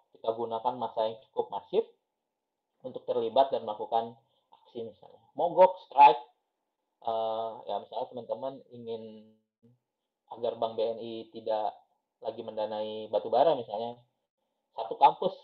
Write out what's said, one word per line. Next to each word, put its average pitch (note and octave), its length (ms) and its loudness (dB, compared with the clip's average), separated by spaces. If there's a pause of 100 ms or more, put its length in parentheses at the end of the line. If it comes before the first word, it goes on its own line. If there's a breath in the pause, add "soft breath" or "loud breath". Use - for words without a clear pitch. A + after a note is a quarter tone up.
(120)
kita - 200 -8
gunakan A2+ 440 -4
massa A#2 320 -2
yang - 80 -8 (140)
cukup A#2+ 200 -6
masif C3+ 340 -4 (1000)
untuk B2 240 -14
terlibat B2 400 2
dan A#2+ 160 -4
melakukan A2+ 480 -4 (400)
aksi - 320 -14
misalnya. - 400 -20 (140)
Mogok, F3 500 4
strike, C#3+ 320 10 (880)
eh, A2+ 420 -2 (140)
ya G2+ 160 -4
misalnya A2 320 -8
teman-teman B2+ 480 -8 (140)
ingin A2 580 -14 (1000)
agar A2+ 280 -4
Bank A2+ 160 -4
B A2+ 80 -4
N A2+ 160 -4
I A2+ 320 -12
tidak A2 400 -4 (480)
lagi A2+ 240 -8
mendanai G#2+ 640 -6
batu G#2+ 240 -2
bara C#3+ 240 6
misalnya, A#2 400 -8 (800)
satu D3+ 240 -8
kampus D#3 320 4 (120)